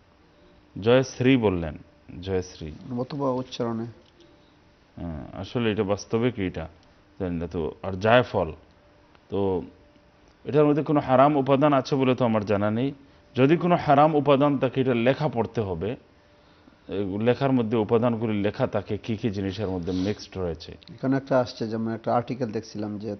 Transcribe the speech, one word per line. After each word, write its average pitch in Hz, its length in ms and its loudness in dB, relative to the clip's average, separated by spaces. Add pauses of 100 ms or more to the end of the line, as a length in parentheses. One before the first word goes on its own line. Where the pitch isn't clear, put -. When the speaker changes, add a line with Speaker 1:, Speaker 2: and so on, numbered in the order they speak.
(800)
Speaker 1:
জয়শ্রী 127 560 4
বললেন, 90 400 0 (440)
জয়শ্রী। 90 500 -6 (260)
Speaker 2:
অথবা 139 320 -4
উচ্চারণে। 120 560 -4 (1120)
Speaker 1:
হ্যাঁ, 80 380 -10
আসলে 113 380 -2
এটা 104 120 0
বাস্তবে 113 480 0
কি 101 160 -4
এটা 85 200 -8 (520)
জানি 87 160 -4
না। 85 120 -4
তো 82 240 -4 (120)
আর 95 100 -4
জায়ফল, 104 580 2 (800)
তো 95 320 -2 (840)
এটার 143 200 4
মধ্যে 147 180 2
কোনো 147 160 2
হারাম 135 380 4
উপাদান 139 360 4
আছে 135 220 0
বলে 127 200 2
তো 127 100 0
আমার 110 200 2
জানা 104 260 2
নেই। 123 200 -2 (440)
যদি 139 220 6
কোনো 175 180 2
হারাম 147 400 4
উপাদান 143 420 4
থাকে 131 240 0
এটা 127 120 2
লেখা 127 340 2
পড়তে 117 340 -2
হবে, 95 340 -4 (920)
এ, 95 340 -4
লেখার 123 300 2
মধ্যে 120 260 2
উপাদানগুলি 110 640 0
লেখা 107 260 0
থাকে 104 300 -4
কী 110 200 -6
কী 123 120 -2
জিনিসের 98 380 -4
মধ্যে 92 240 -4
mixed 95 460 -4
রয়েছে। 85 340 -6
Speaker 2:
এখানে - 460 -4
একটা 135 220 2
আসছে, 120 280 -4
যেমন 113 240 -4
একটা 113 240 -2
article 120 360 -4
দেখছিলাম 104 480 -8
যে 104 200 -8